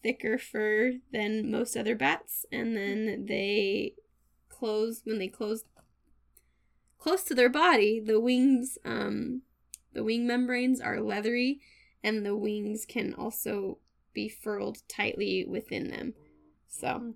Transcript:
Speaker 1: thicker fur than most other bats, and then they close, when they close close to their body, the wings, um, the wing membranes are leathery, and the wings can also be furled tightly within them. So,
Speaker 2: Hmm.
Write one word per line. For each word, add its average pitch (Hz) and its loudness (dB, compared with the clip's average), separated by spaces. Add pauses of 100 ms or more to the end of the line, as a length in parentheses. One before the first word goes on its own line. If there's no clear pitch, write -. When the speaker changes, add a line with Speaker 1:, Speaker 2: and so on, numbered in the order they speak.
Speaker 1:
thicker 226 -2
fur 214 0 (180)
than 214 -2
most 226 -2
other 226 -2
bats, - -2
and 226 -2
then 202 -2
they 202 0 (540)
close, 220 -4
when 220 -2
they 190 -4
close 220 -6 (1300)
close 359 0
to 294 -4
their 247 8
body, 247 6
the 214 4
wings, 254 4
um, 214 -2 (500)
the - -4
wing 233 0
membranes 247 2
are 240 -2
leathery, 233 0 (420)
and 214 0
the 202 0
wings 208 -4
can - -4
also 214 -6 (360)
be 214 -4
furled 208 -6 (100)
tightly 196 -2
within - -6
them. - -6 (540)
So, - -6
Speaker 2:
Hmm. 233 -8